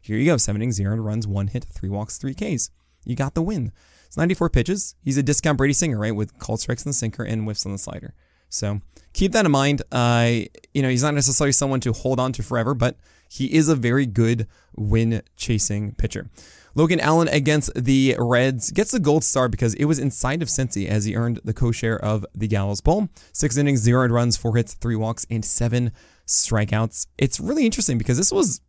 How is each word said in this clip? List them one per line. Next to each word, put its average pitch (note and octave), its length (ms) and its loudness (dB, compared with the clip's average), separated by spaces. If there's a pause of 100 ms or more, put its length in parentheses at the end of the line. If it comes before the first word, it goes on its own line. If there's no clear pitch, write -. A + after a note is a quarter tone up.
here G#2+ 180 -4
you B2+ 60 2
go, D#3+ 120 4
seven G#2 240 0
innings, A#2 140 -2
zero G2+ 220 0
runs, A2 320 -4
one G2 180 -2
hit, A#2+ 260 -6
three - 160 -8
walks, G2+ 300 -6
three C3+ 160 -8
Ks. G3 360 -4 (340)
You B2 100 -4
got C3+ 200 -4
the E3 80 0
win. E3 280 -4 (380)
It's - 80 -12
ninety-four E3+ 340 2
pitches. F3+ 500 0
He's C3+ 160 -2
a C#3+ 60 2
discount C#3+ 360 2
Brady C#3 160 4
Singer, C#3 240 0
right, G#2+ 180 0
with G#2+ 240 -4
called A2+ 180 -4
strikes - 260 -6
on - 60 -4
the C3+ 40 -4
sinker A2+ 280 -4
and A2 220 -4
whiffs G#2+ 200 -6
on G2 60 -8
the G2 80 -6
slider. - 360 -12 (380)
So G2+ 280 -4 (340)
keep F#3 180 2
that G#3+ 140 4
in D#3+ 40 4
mind. C#3 400 2
Uh, A#2+ 500 2 (340)
you C#3 80 2
know, C3 80 2
he's B2 120 0
not D3 120 0
necessarily C#3 380 2
someone C3+ 280 2
to A#2+ 120 -2
hold B2+ 280 -2
on B2+ 120 -2
to A2 100 -6
forever, A#2+ 320 -2
but B2 220 -2 (320)
he - 260 -6
is D#3 140 6
a D#3+ 60 4
very B2+ 300 2
good A2+ 420 0 (300)
win-chasing G#2+ 1160 -2
pitcher. - 340 -4 (460)
Logan D#3+ 260 2
Allen D#3+ 280 4
against D3+ 460 2
the C3+ 440 2
Reds B2 520 0
gets - 220 0
the B3+ 80 0
gold D3+ 240 4
star B2+ 240 2
because A2 260 0
it - 120 0
was D3+ 120 2
inside C3+ 440 -2
of C#3 60 -6
Cincy A#2+ 380 -2
as G#2 180 0
he G#2 120 -2
earned A#2 280 -2
the A2 100 -2
co-share A2+ 480 -2
of G#2+ 320 -2
the G#2+ 120 -4
Gallows G2+ 340 -2
Bowl. F#3 280 2 (240)
Six C#3+ 240 -2
innings, C#3+ 240 2
zero A#2+ 220 4
earned B2 100 2
runs, A#2+ 240 2
four A#2 200 -2
hits, A#2 180 -2
three A#2 220 -4
walks, A2 340 -4
and A2+ 140 -4
seven A#2 480 0 (340)
strikeouts. G#2+ 800 0 (120)
It's - 220 0
really C#4 240 0
interesting G3 340 0
because B2 200 0
this - 140 2
was D#4+ 360 0